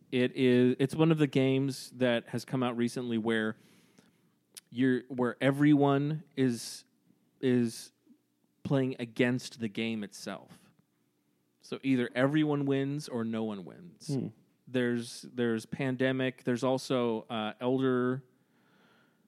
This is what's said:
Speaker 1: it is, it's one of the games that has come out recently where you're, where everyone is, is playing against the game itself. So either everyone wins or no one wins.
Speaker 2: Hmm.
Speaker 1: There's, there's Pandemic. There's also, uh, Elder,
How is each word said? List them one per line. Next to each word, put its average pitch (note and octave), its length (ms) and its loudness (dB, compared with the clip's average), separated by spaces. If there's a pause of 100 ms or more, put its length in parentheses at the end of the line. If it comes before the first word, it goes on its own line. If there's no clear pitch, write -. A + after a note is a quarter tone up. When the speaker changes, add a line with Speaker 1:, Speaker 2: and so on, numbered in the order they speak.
(120)
Speaker 1:
it B2+ 240 2
is, B2 440 6
it's C3+ 160 0
one D#3+ 160 4
of D#3+ 60 4
the D3+ 100 4
games C3+ 720 0
that A#2+ 320 0
has A#2 160 -6
come C3+ 160 -4
out A#2+ 160 -2
recently A#2+ 400 -2
where A2 380 0 (1120)
you're, B2+ 380 2
where B2 340 -2
everyone C#3+ 840 4 (120)
is, B2 480 -2 (580)
is B2 500 0 (720)
playing C3 360 0
against B2 600 -2
the A2+ 80 -4
game A2+ 360 -4
itself. - 480 -12 (1120)
So - 220 -12
either B2+ 320 2
everyone C#3+ 500 2
wins C#3 420 -2
or A#2 160 -4
no A2+ 200 -4
one G2+ 220 -8
wins. E2+ 420 -18
Speaker 2:
Hmm. B2+ 200 -2 (400)
Speaker 1:
There's, A#2+ 680 -2
there's A#2 320 -2
Pandemic. C3 800 -2
There's B2 200 -2
also, B2+ 680 0
uh, G#2+ 300 -6
Elder, B2+ 600 0 (1080)